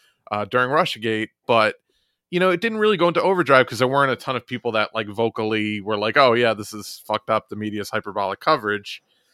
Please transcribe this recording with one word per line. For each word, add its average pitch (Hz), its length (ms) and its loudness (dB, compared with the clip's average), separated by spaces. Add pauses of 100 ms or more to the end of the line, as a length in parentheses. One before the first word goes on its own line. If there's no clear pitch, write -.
(300)
uh, 104 160 -2
during 123 240 0
Russiagate. 113 580 -2 (180)
But, 110 300 2 (540)
you 175 100 0
know, 185 100 4
it 175 120 0
didn't 220 160 -2
really 214 180 2
go 170 120 4
into 170 120 0
overdrive 139 460 4
'cause 117 120 -10
there 127 100 4
weren't 135 240 2
a 113 40 -2
ton 131 200 -6
of 113 100 -8
people 120 260 -6
that, 107 220 -2
like, 110 140 -4
vocally 107 760 -2
were 104 160 -4
like, 107 180 -2
"Oh, 135 160 6
yeah, 117 220 2
this 104 180 -12
is 104 340 -14
fucked 107 220 -4
up. 110 220 -2
The 107 60 -12
media's 104 340 -6
hyperbolic 98 500 -6
coverage." 104 640 -4 (320)